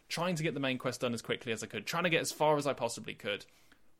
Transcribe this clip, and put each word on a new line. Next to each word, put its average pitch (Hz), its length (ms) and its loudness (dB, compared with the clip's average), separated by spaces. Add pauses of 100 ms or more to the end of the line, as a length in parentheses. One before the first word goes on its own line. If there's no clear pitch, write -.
trying 175 260 -2
to 151 80 -4
get 160 100 0
the 139 60 -6
main 131 180 -2
quest 123 220 -4
done 123 140 0
as 113 80 -6
quickly 117 320 -4
as 107 100 -6
I 113 40 -10
could, 107 180 -8
trying 170 180 -4
to 180 60 2
get 160 100 8
as - 140 -2
far 151 240 6
as 143 100 0
I 135 60 2
possibly 110 400 -4
could, 101 320 -4 (540)